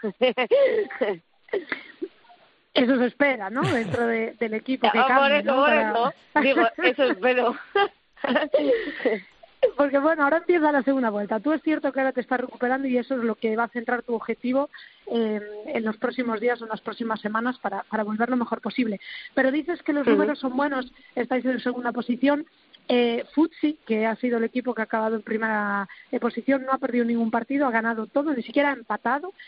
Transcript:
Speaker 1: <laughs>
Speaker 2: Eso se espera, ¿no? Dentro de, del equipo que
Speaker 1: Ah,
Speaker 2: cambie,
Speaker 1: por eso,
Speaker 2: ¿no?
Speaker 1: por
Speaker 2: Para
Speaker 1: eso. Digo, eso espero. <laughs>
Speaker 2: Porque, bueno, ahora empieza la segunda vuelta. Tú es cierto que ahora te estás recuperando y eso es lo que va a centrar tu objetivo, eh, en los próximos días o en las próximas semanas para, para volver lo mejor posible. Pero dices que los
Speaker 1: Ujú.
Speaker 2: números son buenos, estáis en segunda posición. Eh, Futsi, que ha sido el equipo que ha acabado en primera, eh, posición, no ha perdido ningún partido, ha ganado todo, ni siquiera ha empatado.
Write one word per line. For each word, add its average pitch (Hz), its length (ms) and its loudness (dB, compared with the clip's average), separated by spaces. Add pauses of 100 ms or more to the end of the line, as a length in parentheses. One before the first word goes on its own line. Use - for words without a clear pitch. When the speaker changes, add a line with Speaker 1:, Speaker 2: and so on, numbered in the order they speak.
(200)
Speaker 1:
<laughs> 254 1040 0 (1500)
Speaker 2:
Eso 262 240 4
se 240 80 2
espera, 233 440 0
¿no? 254 120 -4
Dentro 233 440 0
de, 226 320 -2
del 220 160 -4
equipo 240 360 -2
que 220 80 2
Speaker 1:
Ah, 254 80 6
Speaker 2:
cambie, 277 360 4
Speaker 1:
por 277 300 2
eso, 285 200 4
Speaker 2:
¿no? 233 120 0
Speaker 1:
por 277 80 0 (200)
Speaker 2:
Para 277 180 4
Speaker 1:
eso. 269 40 2
Digo, 339 140 4 (160)
eso 247 200 2
espero. 240 520 2 (680)
<laughs> 285 1000 0 (540)
Speaker 2:
Porque, 277 220 2
bueno, 311 260 2
ahora 302 140 4
empieza 339 340 2
la 277 100 2
segunda 262 280 0
vuelta. 208 280 -2
Tú 285 140 0
es 311 100 -2
cierto 302 300 0
que 269 80 -2
ahora 262 120 0
te 254 80 -4
estás 247 200 -2
recuperando 262 480 -2
y 247 100 2
eso 240 160 -2
es 247 80 -2
lo 226 140 0
que 220 180 -2
va 233 100 0
a 226 40 -2
centrar 240 340 -4
tu 233 120 -6
objetivo, 247 560 -2 (360)
eh, 220 340 -2 (260)
en 240 180 -4
los 220 140 -2
próximos 240 420 -4
días 240 200 0
o 226 40 -12
en 220 60 -10
las 214 100 -6
próximas 220 400 -6
semanas 226 400 -2
para, 196 240 -6
para - 180 -2
volver 214 260 -2
lo 254 80 0
mejor - 240 -2
posible. 220 380 -2 (360)
Pero 262 180 2
dices 320 320 -4
que 311 80 0
los 285 100 0
Speaker 1:
Ujú. 233 140 4
Speaker 2:
números 294 240 0
son 254 160 -4
buenos, 269 360 -2 (220)
estáis 247 300 -2
en 254 160 -2
segunda 247 320 -4
posición. 269 520 0 (440)
Eh, 240 360 2 (120)
Futsi, 302 500 0
que 220 180 0
ha 220 120 0
sido 240 220 0
el 226 60 0
equipo 240 300 -2
que 220 80 -4
ha - 20 -6
acabado 220 300 -2
en 214 80 -4
primera, 208 640 -2 (220)
eh, 254 80 -2
posición, 247 480 0
no 262 60 -4
ha 262 60 2
perdido 247 260 0
ningún 233 260 0
partido, 269 380 0
ha - 20 0
ganado 226 380 -2
todo, 294 260 0
ni 233 80 -2
siquiera 285 280 0
ha 269 40 -2
empatado. 247 580 -4 (160)